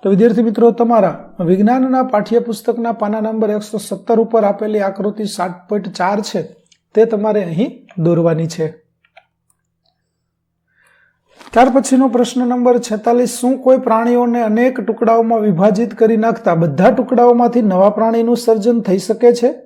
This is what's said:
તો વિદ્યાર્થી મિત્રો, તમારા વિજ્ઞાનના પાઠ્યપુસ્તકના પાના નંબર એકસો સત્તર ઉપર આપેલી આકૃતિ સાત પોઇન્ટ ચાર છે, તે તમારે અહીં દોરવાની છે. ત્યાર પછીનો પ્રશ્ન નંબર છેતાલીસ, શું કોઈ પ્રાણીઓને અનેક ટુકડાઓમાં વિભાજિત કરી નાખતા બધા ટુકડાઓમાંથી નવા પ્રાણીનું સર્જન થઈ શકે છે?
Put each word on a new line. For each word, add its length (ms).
તો 60
વિદ્યાર્થી 320
મિત્રો, 300
તમારા 680
વિજ્ઞાનના 640
પાઠ્યપુસ્તકના 880
પાના 300
નંબર 280
એકસો 280
સત્તર 420
ઉપર 240
આપેલી 360
આકૃતિ 460
સાત 440
પોઇન્ટ 240
ચાર 280
છે, 200
તે 120
તમારે 380
અહીં 440
દોરવાની 440
છે. 400
ત્યાર 160
પછીનો 380
પ્રશ્ન 400
નંબર 300
છેતાલીસ, 640
શું 240
કોઈ 140
પ્રાણીઓને 640
અનેક 400
ટુકડાઓમાં 600
વિભાજિત 520
કરી 240
નાખતા 380
બધા 360
ટુકડાઓમાંથી 680
નવા 280
પ્રાણીનું 480
સર્જન 440
થઈ 160
શકે 360
છે? 160